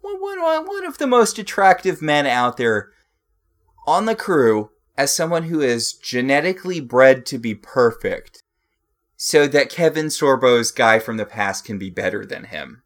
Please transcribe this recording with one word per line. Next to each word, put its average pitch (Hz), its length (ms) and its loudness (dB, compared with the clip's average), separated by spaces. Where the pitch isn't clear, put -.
one, 392 180 -10
one, 339 460 -4
one 392 180 -10
of 320 140 -12
the 294 80 -4
most 247 320 2
attractive 190 640 2
men 147 240 0
out 123 300 0
there 110 340 0
on 185 200 2
the 226 100 -2
crew 117 540 2
as 139 180 0
someone 165 300 -2
who 160 160 -4
is 120 320 0
genetically 156 880 -2
bred 127 460 4
to 135 120 -8
be 117 160 -6
perfect - 880 -4
so 147 300 2
that 143 240 0
Kevin 160 360 0
Sorbo's 127 640 2
guy 113 280 4
from 110 180 -6
the 107 100 -6
past 101 380 -6
can 104 140 -10
be 95 120 -10
better 92 360 -6
than - 180 -12
him 71 420 -14